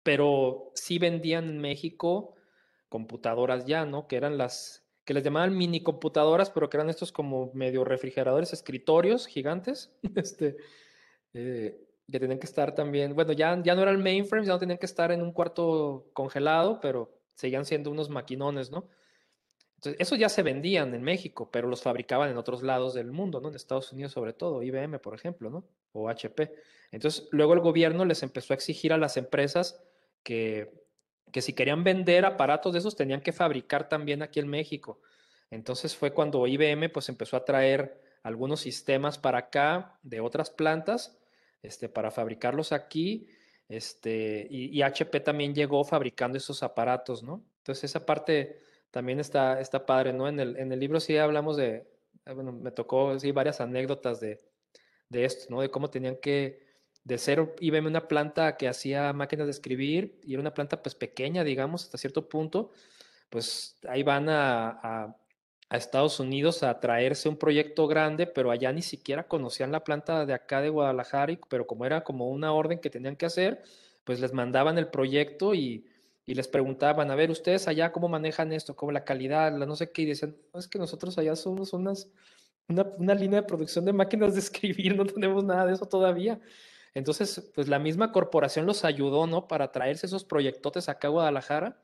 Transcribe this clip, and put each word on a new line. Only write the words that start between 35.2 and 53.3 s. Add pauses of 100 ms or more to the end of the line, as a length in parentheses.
Entonces,
fue
cuando
I
B
M,
pues,
empezó
a
traer (220)
algunos
sistemas
para
acá
de
otras
plantas, (420)
este,
para
fabricarlos
aquí, (400)
este,
y,
y
H
P
también
llegó
fabricando
esos
aparatos,
¿no? (140)
Entonces,
esa
parte (300)
también
está,
está
padre,
¿no?
En
el,
en
el
libro
sí
hablamos
de, (400)
eh,
bueno,
me
tocó,
sí,